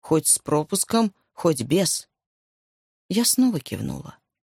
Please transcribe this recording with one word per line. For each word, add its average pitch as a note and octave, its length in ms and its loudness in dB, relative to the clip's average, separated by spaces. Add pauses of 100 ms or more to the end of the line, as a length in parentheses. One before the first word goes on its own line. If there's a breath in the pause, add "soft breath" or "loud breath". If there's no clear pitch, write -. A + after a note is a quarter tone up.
«Хоть D#3+ 260 0
с - 120 2
пропуском, F#3+ 760 -2 (200)
хоть D#3 280 0
без». D#3+ 460 0 (1040)
Я A3+ 160 0
снова B3 340 2
кивнула. C#2 560 -10 (340)